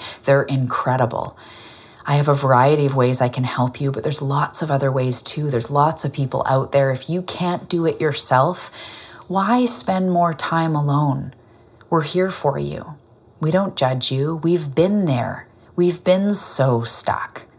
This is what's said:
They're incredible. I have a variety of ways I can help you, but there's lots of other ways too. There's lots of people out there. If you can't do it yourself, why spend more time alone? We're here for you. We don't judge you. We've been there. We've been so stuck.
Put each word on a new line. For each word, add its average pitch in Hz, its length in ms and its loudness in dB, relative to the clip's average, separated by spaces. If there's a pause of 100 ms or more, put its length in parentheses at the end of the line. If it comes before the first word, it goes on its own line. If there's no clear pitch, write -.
(240)
They're 139 200 4
incredible. 127 920 -2 (720)
I 143 100 2
have 143 100 2
a 143 80 6
variety 139 500 4
of 135 100 0
ways 127 240 2
I 123 100 2
can 127 160 -4
help 123 360 -2
you, 139 100 0
but - 120 -4
there's 151 180 -2
lots 143 400 -2
of 156 80 -2
other 139 220 0
ways 127 320 -2
too. 151 260 -4
There's 123 220 -2
lots 147 340 2
of 139 80 -4
people 127 340 -2
out 135 240 0
there. 139 200 4
If 131 180 -6
you 180 140 -2
can't 180 440 -4
do 165 200 0
it - 120 -2
yourself, 147 720 0 (560)
why 208 380 2
spend 185 460 0
more 175 200 2
time 165 440 -2
alone? 143 580 0 (560)
We're 156 140 2
here 185 260 -2
for 151 300 -2
you. 143 360 -8 (440)
We 156 100 -2
don't 185 260 0
judge 131 360 0
you. 143 240 -2
We've 160 400 0
been 196 300 2
there. 123 420 -2 (280)
We've 175 280 2
been 196 320 2
so 131 480 0
stuck. - 640 -6 (120)